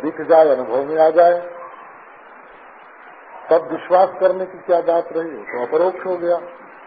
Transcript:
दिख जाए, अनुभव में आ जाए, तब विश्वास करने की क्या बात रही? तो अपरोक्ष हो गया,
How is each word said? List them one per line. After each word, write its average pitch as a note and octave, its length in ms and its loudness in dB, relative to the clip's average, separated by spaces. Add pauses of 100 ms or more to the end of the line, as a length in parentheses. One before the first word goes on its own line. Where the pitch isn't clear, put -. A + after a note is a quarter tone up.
दिख D#3+ 200 -6
जाए, D#3+ 280 6
अनुभव B2+ 340 0
में D3+ 140 -6
आ D#3+ 120 6
जाए, F3 300 4 (2000)
तब - 220 2
विश्वास F3+ 480 0
करने F#3 260 0
की F#3 140 -14
क्या F3 220 0
बात E3+ 320 -2
रही? D#3 300 -8
तो B2 220 -6
अपरोक्ष F3+ 400 -2
हो F3+ 120 -4
गया, E3+ 200 -2 (500)